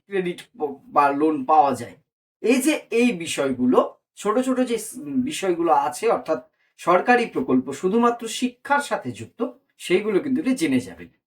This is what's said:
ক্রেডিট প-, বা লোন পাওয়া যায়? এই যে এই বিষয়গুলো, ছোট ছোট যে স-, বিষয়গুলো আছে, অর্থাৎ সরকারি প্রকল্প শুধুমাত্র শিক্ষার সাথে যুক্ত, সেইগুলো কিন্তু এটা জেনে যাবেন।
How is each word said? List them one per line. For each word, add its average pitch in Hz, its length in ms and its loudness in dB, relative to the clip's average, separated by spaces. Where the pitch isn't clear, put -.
ক্রেডিট 190 340 -4
প-, 135 240 -6
বা 143 280 2
লোন 147 340 0
পাওয়া 143 300 4
যায়? 110 200 -10
এই 240 140 2
যে 294 260 2
এই 233 200 2
বিষয়গুলো, 143 840 0
ছোট 214 240 -2
ছোট 254 200 0
যে 240 180 -2
স-, - 160 -12
বিষয়গুলো 165 680 0
আছে, 151 360 0
অর্থাৎ - 400 -2
সরকারি 233 480 2
প্রকল্প 127 460 0
শুধুমাত্র 233 560 0
শিক্ষার 247 520 -2
সাথে 202 320 -4
যুক্ত, 107 340 -10
সেইগুলো 196 420 0
কিন্তু - 220 0
এটা 262 120 0
জেনে 147 260 0
যাবেন। - 280 -10